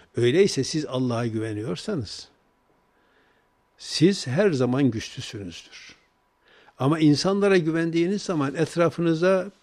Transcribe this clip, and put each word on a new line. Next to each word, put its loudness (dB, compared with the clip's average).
Öyleyse 4
siz -4
Allah'a -2
güveniyorsanız, -6
siz 0
her 0
zaman 2
güçlüsünüzdür. -12
Ama 2
insanlara 4
güvendiğiniz 0
zaman -2
etrafınıza 0